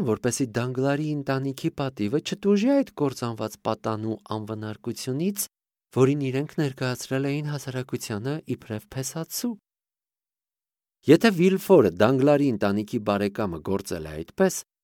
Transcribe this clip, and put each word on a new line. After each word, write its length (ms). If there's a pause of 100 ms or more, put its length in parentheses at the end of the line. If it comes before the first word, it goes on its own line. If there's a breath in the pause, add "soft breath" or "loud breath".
որպեսզի 420
Դանգլարի 640
ընտանիքի 600
պատիվը 500
չտուժի 500
այդ 200
կործանված 680
պատանու 560 (160)
անվնարկությունից, 1080 (540)
որին 300
իրենք 320
ներկայացրել 720
էին 240
հասարակությանը 840 (100)
իբրև 420
փեսացու»։ 640 (1600)
Եթե 240
Վիլֆորը 600
Դանգլարի 580
ընտանիքի 500
բարեկամը 640
գործել 460
է 80
այդպես, 400 (280)